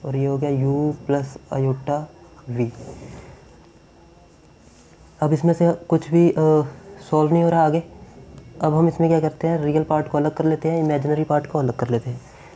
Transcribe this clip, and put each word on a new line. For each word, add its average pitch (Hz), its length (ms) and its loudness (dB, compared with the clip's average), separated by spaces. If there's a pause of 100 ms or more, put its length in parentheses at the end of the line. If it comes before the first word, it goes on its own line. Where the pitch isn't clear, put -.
और 139 120 -6
ये 139 100 0
हो 139 120 -2
गया 143 120 -2
u 139 440 0 (120)
प्लस 139 300 -2 (160)
iota 135 460 -2 (520)
v। 120 200 -2 (2500)
अब 151 120 0
इसमें 160 220 2
से 170 180 2
कुछ 160 380 -2
भी, 170 200 6
अ, - 40 -4 (760)
सॉल्व 151 220 2
नहीं 170 100 4
हो 170 60 4
रहा 165 180 4
आगे। 156 160 0 (760)
अब 156 140 0
हम 165 140 4
इसमें 165 220 0
क्या 165 100 4
करते 160 280 -4
हैं, 170 100 0
real 151 260 0
part 151 240 0
को 151 100 -2
अलग 151 160 0
कर 156 100 -4
लेते 160 240 0
हैं, 165 160 0
imaginary 151 400 0
part 147 220 0
को - 120 -4
अलग 127 180 0
कर 123 120 -4
लेते 120 220 -2
हैं। 120 100 -10 (360)